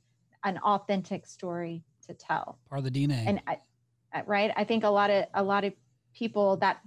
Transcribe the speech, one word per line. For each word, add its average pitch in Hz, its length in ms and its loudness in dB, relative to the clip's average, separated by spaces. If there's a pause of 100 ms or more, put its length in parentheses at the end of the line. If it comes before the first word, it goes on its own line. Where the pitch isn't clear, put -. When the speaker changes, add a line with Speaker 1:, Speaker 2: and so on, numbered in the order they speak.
(440)
Speaker 1:
an 196 140 -2
authentic 196 720 -2
story 170 560 -8 (240)
to 170 80 -16
tell. - 420 -6 (100)
Speaker 2:
Part 139 120 -6
of 139 40 -2
the 135 60 -2
D 135 140 0
N 143 80 2
A. - 20 2
Speaker 1:
And 123 320 0
I, - 140 -4 (520)
I, 156 120 -6
right, 208 340 0
I 208 60 2
think 220 200 0
a 214 60 4
lot 202 220 4
of, 196 140 2 (100)
a 196 80 2
lot 196 200 0
of 196 100 -2 (420)
people 208 420 2
that, 196 300 2